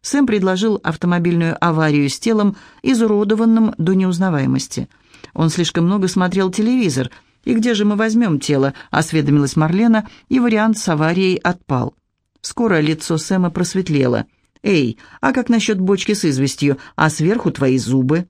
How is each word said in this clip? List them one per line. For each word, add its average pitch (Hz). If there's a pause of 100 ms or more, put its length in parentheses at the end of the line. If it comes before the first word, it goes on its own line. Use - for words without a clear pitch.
Сэм 285
предложил 202
автомобильную 170
аварию 156
с 131
телом, 208 (260)
изуродованным 220
до 170
неузнаваемости. 170 (460)
Он 160
слишком 170
много 190
смотрел 185
телевизор. 214 (340)
"И 247
где 226
же 208
мы 208
возьмём 220
тело?" 135 (180)
осведомилась 147
Марлена, 214 (220)
и 262
вариант 220
с -
аварией 175
отпал. 135 (460)
Скоро 214
лицо 156
Сэма 180
просветлело. 160 (360)
"Эй, 147 (240)
а 262
как 254
насчёт 220
бочки 190
с 202
известью, 139 (160)
а 156
сверху 170
твои 135
зубы?" 131